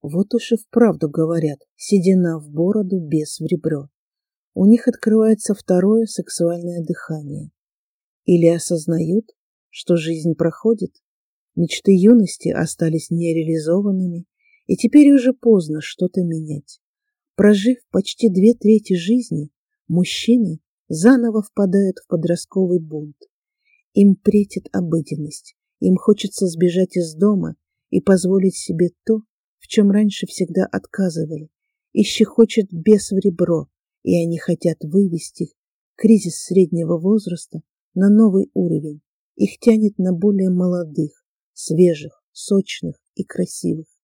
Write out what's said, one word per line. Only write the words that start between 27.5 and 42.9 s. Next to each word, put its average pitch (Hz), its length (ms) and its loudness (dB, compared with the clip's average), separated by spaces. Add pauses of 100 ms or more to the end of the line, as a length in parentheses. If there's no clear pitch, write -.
и 190 120 0
позволить 190 540 2
себе 175 340 -2 (160)
то, 220 160 0 (420)
в - 40 -20
чём 202 240 2
раньше 202 360 0
всегда 185 380 -4
отказывали, 160 840 -6 (440)
и 214 100 2
щекочет 214 680 2
бес 196 400 2
в 190 60 -2
ребро, 170 500 -2 (360)
и 175 180 0
они 170 160 -4
хотят 165 440 -4
вывести 170 720 -4 (420)
кризис 214 480 2
среднего 175 540 0
возраста 175 640 -4 (320)
на 190 160 2
новый 208 440 4
уровень. 156 480 -4 (340)
Их - 240 -4
тянет 214 380 2
на 185 140 0
более 190 380 0
молодых, 175 600 -2 (420)
свежих, 160 720 0 (100)
сочных - 600 -4 (200)